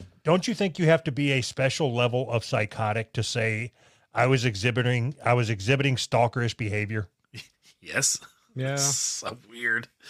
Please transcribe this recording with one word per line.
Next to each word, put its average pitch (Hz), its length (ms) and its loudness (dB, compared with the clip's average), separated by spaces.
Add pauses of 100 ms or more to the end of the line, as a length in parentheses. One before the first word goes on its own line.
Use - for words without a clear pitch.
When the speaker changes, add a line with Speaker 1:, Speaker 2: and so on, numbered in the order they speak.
(240)
Speaker 1:
don't 175 240 2
you 240 60 0
think 185 260 -2
you 175 80 2
have 160 180 6
to 160 60 -2
be 143 220 0
a 131 80 2
special 131 540 0
level 123 340 0
of 113 140 0
psychotic 107 680 -2
to 113 100 -2
say, 113 480 -4 (420)
"I 120 140 4
was 120 160 4
exhibiting, 120 800 0
I 120 100 4
was 120 160 2
exhibiting 127 460 2
stalkerish 120 640 0
behavior"? 104 500 -4 (260)
Speaker 2:
<laughs> 117 60 -16 (420)
Yes. 87 380 -2 (360)
Speaker 3:
Yeah. 131 180 -4
Speaker 2:
It's 139 100 -2
so - 540 -4 (120)
weird. 117 380 -4 (220)